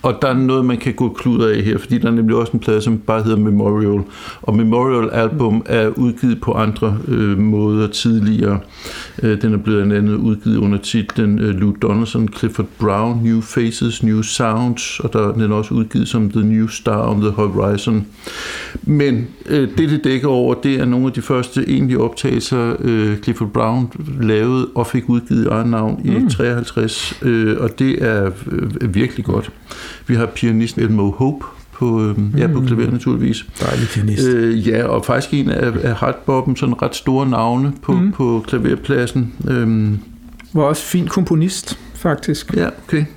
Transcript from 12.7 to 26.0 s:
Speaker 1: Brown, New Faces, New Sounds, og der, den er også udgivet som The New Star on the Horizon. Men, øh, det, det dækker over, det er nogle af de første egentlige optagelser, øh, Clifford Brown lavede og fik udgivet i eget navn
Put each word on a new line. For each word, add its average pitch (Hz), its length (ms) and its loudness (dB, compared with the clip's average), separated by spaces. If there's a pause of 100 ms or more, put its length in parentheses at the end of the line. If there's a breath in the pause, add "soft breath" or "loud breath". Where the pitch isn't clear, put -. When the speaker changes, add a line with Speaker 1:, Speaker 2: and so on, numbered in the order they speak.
Speaker 1:
Brown, 110 440 0
New 113 180 2
Faces, 113 640 -2
New 110 180 2
Sounds, 117 760 -2
og - 140 -4
der, 107 200 2
den 113 80 0 (100)
er 107 40 2
også 107 180 -2
udgivet - 340 0
som 110 220 0
The 110 140 2
New 110 240 2
Star 110 420 -2
on 104 120 0
the 104 80 2
Horizon. 101 760 0 (800 loud breath)
Men, 139 440 2 (180)
øh, 139 320 0
det, 160 120 2
det 147 140 -2
dækker 131 240 0
over, 127 260 2
det 135 260 0
er 135 60 0
nogle 123 220 2
af 127 60 -2
de 120 80 -6
første 127 480 -2
egentlige 131 300 2
optagelser, 117 800 0
øh, 107 440 0
Clifford 113 300 -2
Brown 120 380 0 (300)
lavede 117 540 0
og 117 120 -2
fik 123 220 -2
udgivet 120 360 2
i - 20 2
eget 113 200 0
navn 110 380 0